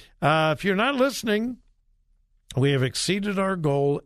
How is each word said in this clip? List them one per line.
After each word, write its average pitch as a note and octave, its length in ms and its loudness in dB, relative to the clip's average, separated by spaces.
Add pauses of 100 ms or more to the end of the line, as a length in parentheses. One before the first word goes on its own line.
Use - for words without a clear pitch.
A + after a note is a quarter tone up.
(200)
Uh, D#3 360 2
if - 80 -10
you're F#3+ 120 2
not B3+ 180 0
listening, A#3+ 640 0 (1000)
we C3+ 140 4
have C3+ 140 2
exceeded G3 520 -2
our F#3+ 200 -2
goal, C#3+ 500 0